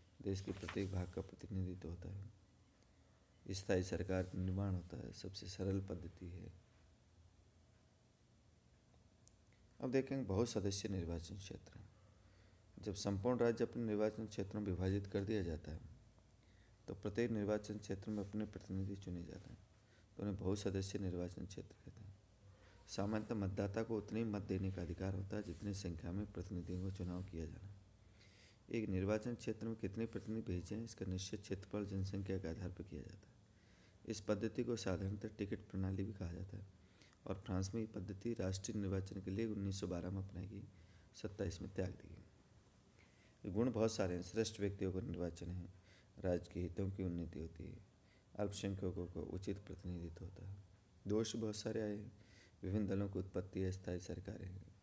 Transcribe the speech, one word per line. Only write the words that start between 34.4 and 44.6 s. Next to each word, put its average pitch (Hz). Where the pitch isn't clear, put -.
को 120
साधारणतः 98
टिकट 101
प्रणाली 95
भी 98
कहा 90
जाता 92
है 95
और 95
फ्रांस 95
में 117
ये 107
पद्धति 101
राष्ट्रीय 95
निर्वाचन 98
के 95
लिए 104
उन्नीस 98
सौ -
बारह 87
में 98
अपनाई 95
गई, 101
सत्ताईस -
में -
त्याग 92
दी -
गई। -
गुण 117
बहुत 110
सारे 92
हैं। 87
श्रेष्ठ 104
व्यक्तियों 98